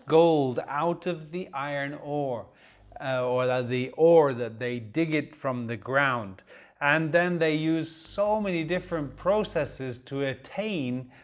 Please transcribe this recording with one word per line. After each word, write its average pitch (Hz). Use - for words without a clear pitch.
gold 156
out 170
of 156
the 185
iron 143
ore, 139
uh, 127
or 127
the, 127
the 127
ore 160
that 117
they 123
dig 151
it 151
from 123
the 117
ground. 123
And 151
then 175
they 160
use 160
so 214
many 175
different 160
processes 156
to 139
attain 131